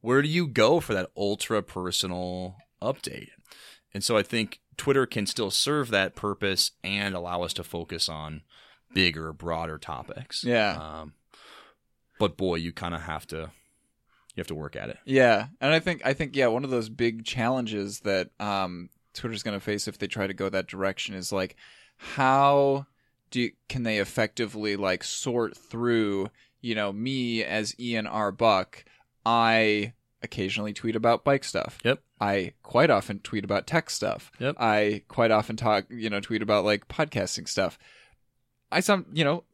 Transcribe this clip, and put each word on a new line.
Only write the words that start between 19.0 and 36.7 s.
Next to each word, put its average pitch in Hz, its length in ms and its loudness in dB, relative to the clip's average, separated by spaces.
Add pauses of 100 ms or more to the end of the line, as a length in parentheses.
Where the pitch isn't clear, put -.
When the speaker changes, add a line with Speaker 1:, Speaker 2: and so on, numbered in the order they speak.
Speaker 2:
Twitter's 113 300 -8
gonna 101 160 -4
face 104 280 -2
if 101 120 -10
they 101 80 -4
try 101 200 -2
to 98 60 -4
go 95 160 -2
that 95 180 -2
direction 95 480 -4
is, 90 160 -6
like, 92 240 -2 (420)
how 139 880 4 (460)
do, 120 180 0 (200)
can 123 140 -4
they 110 160 0
effectively, 107 760 -2
like, 92 280 0
sort 120 520 -2
through, 110 760 0 (320)
you 117 140 -2
know, 104 160 0
me 120 520 -2
as 104 360 -4
Ian 117 280 -2
R. 104 240 0
Buck, 101 540 2 (400)
I 113 680 4 (280)
occasionally 104 520 -6
tweet 113 220 -4
about 117 280 4
bike 139 200 2
stuff. - 400 -4
Speaker 1:
Yep. 131 180 2 (180)
Speaker 2:
I 101 340 0 (100)
quite 151 260 4
often 98 300 2
tweet 101 240 -6
about 98 240 -2
tech 160 220 0
stuff. - 500 -4
Speaker 1:
Yep. 135 200 -2
Speaker 2:
I 107 480 2
quite 113 240 4
often 107 260 2
talk, 107 320 2
you 113 200 -6
know, 101 100 -2
tweet 107 220 -2
about, 104 240 4
like, 104 220 2